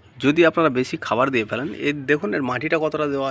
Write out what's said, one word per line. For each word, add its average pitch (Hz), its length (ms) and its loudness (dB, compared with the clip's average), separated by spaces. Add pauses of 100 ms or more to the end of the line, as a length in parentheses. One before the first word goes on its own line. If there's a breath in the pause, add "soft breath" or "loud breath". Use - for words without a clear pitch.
(180)
যদি 147 320 2
আপনারা 160 200 2 (100)
বেশি 131 160 -4 (120)
খাবার 120 260 2
দিয়ে 110 160 2
ফেলেন, 131 200 -4 (180)
এর 147 80 -2 (140)
দেখুন 151 260 0
এর 147 140 -2
মাটিটা 151 340 -2
কতটা 151 300 -2
দেওয়া 135 180 -2